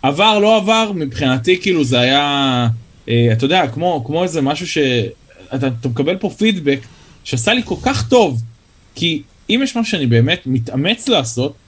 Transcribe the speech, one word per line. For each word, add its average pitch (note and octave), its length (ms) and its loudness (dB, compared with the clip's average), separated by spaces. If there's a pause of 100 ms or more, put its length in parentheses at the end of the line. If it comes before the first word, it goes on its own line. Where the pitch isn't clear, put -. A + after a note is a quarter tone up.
עבר, G3 360 2
לא G#3+ 180 4
עבר, A3 380 0
מבחינתי, C3+ 640 0
כאילו, E3+ 240 0
זה B2 160 0
היה, C3+ 680 2 (400)
אה, A#2+ 240 4
אתה A2 120 0
יודע, E3 220 2
כמו, D3 400 -2
כמו D#3+ 160 -2
איזה E3 180 -2
משהו C#3 260 -2
ש-, E3 120 -4 (760)
אתה, C3+ 120 -2
אתה B2 220 -4
מקבל C#3+ 280 -2
פה F#3 140 -4
פידבק E3 480 0 (460)
שעשה C#3 300 -2
לי B3 100 -2
כל E3 180 -6
כך - 260 -2
טוב, D#3+ 340 4 (520)
כי E3 280 -2 (280)
אם A#3 140 2
יש - 120 -4
משהו A#3 140 -2
שאני D3+ 160 -2
באמת A#2+ 400 4
מתאמץ C3 640 -2
לעשות C3 460 -2 (140)